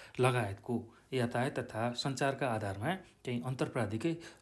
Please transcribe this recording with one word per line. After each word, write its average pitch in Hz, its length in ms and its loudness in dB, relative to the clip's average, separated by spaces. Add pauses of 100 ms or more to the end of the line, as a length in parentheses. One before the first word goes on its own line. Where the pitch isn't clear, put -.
(200)
लगायतको 117 760 2 (200)
यातायात 123 460 2
तथा 117 320 -2
सञ्चारका 135 560 0
आधारमा 107 480 0
चाहिँ - 460 -6
अन्तर्प्रादेशिक, 127 800 0 (200)